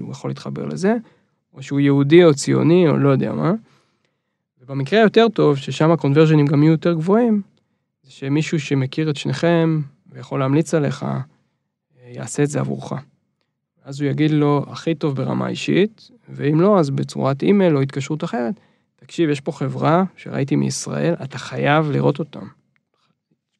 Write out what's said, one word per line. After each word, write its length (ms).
הוא 100
יכול 200
להתחבר 360
לזה, 280
או 80
שהוא 180
יהודי 440
או 100
ציוני 540
או 80
לא 120
יודע 240
מה. 200
ובמקרה 400
היותר 280
טוב, 280
ששם 340
הקונברג'נים 560
גם 160
יהיו 100
יותר 200
גבוהים, 500
זה 80
שמישהו 500
שמכיר 500
את 60
שניכם 640
ויכול 280
להמליץ 340
עליך, 280
אה, 1120
יעשה 280
את 60
זה 120
עבורך. 320
אז 160
הוא 100
יגיד 200
לו, 380
הכי 260
טוב 220
ברמה 320
אישית, 640
ואם 320
לא, 200
אז 100
בצורת 520
אימייל 340
או 40
התקשרות 440
אחרת, 300
"תקשיב, 340
יש 100
פה 120
חברה 520
שראיתי 400
מישראל, 580
אתה 140
חייב 520
לראות 280
אותם. 280